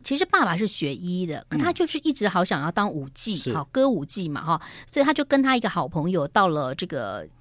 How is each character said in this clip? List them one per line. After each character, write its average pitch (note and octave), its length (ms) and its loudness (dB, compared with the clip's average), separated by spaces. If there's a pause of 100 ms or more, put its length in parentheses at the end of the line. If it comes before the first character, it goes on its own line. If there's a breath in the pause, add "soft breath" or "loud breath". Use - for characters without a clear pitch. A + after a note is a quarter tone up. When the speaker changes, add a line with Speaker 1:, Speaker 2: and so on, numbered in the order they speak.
Speaker 1:
其 C#4 160 -2
实 F4+ 80 0
爸 F4+ 180 4
爸 F3 100 2
是 G3+ 120 2
学 C#3+ 280 -4
医 F3+ 300 -4
的， D#3 240 -6
可 - 80 -2
她 D#4 160 2
就 E4+ 140 0
是 D#4 140 -4
一 D#4 120 0
直 G#3 160 0
好 F3+ 160 2
想 D#3+ 180 -2
要 D#3+ 80 -2
当 G3+ 200 0
舞 C#3 240 -6
伎， G#3 220 -4
Speaker 2:
嗯。 - 20 -
是。 B2 160 -4
Speaker 1:
好， D3 180 -2
歌 C4 160 4
舞 G3 160 0
伎 F#3 240 -6
嘛， D3 160 -6
哈， D#3+ 160 0 (260 loud breath)
所 - 160 2
以 - 20 2
她 D4 100 4
就 D4 100 0
跟 C#4 180 4
她 C4 140 4
一 A#3+ 40 0
个 A3+ 60 0
好 D#3+ 220 -2
朋 E3 220 0
友 D#3+ 180 0
到 G3 200 4
了 D3 260 0
这 F3+ 120 -4
个 G#2 400 -6 (140)